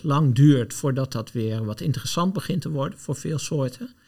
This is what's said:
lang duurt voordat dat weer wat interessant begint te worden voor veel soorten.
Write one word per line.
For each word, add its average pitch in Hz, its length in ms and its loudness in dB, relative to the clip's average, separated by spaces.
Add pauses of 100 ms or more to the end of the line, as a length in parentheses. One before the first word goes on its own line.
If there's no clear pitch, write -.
lang 143 320 4
duurt 131 400 4
voordat 135 380 -2
dat 113 200 -6
weer 110 320 -2
wat 104 160 -6
interessant 170 520 0
begint 190 300 -2
te - 80 -6
worden 147 280 -2
voor - 180 -6
veel 160 220 -4
soorten. 143 520 -2 (180)